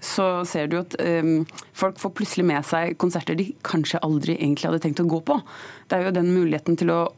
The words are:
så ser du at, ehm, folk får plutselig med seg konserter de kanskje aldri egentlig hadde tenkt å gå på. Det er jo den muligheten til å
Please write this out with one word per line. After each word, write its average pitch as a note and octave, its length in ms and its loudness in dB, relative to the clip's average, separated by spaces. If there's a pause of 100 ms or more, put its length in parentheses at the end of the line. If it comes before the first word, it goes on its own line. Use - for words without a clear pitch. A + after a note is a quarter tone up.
så F3+ 440 0
ser D3+ 220 -2
du E3+ 120 -2
at, F3+ 200 -8
ehm, E3 460 2 (260)
folk F#3+ 260 -2
får G3 160 -6
plutselig F#3 320 -2
med D3 200 2
seg E3+ 320 -2
konserter E3+ 400 0
de F#3+ 260 -4
kanskje - 400 0
aldri D#3 340 0
egentlig D3 320 0
hadde E3 140 0
tenkt D#3 160 0
å F3 80 2
gå D#3+ 160 0
på. C#4 180 2 (460)
Det F#3+ 100 0
er F3+ 60 0
jo F#3+ 80 0
den F3+ 240 4
muligheten E3 420 2
til E3+ 120 2
å E3+ 180 2 (100)